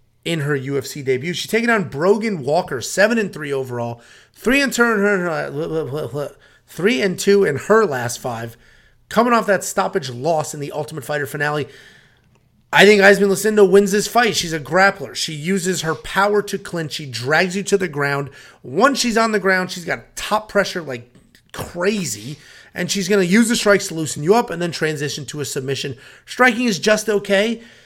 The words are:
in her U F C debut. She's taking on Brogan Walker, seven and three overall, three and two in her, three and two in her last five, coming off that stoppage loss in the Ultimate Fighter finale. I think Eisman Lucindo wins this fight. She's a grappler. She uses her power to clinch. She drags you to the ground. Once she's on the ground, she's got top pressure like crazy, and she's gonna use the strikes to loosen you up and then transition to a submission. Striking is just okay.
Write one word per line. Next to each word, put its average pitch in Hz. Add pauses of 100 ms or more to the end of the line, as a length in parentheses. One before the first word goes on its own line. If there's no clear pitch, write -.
(240)
in 165
her 143
U 135
F -
C 147
debut. 131
She's -
taking 233
on 196
Brogan 190
Walker, 147
seven 220
and 190
three 147
overall, 120 (320)
three 269
and 277
two 240
in 226
her, 151 (300)
three 233
and 190
two 202
in 143
her 220
last 123
five, 117 (520)
coming 240
off 226
that 185
stoppage 190
loss 147
in 147
the 143
Ultimate 147
Fighter 147
finale. 147 (1040)
I 170
think 208
Eisman 196
Lucindo 196
wins 196
this 208
fight. 233
She's 165
a 160
grappler. 185
She -
uses 170
her 160
power 208
to 202
clinch. 170
She 156
drags 147
you 202
to 202
the 185
ground. 143 (320)
Once 226
she's 226
on 226
the 214
ground, 185
she's 175
got 135
top 214
pressure 185
like 127 (380)
crazy, 156 (340)
and 180
she's 190
gonna 196
use 214
the 233
strikes 202
to 160
loosen 156
you 175
up 233
and 175
then 170
transition 147
to 147
a -
submission. 135 (260)
Striking 247
is 208
just 214
okay. 208 (240)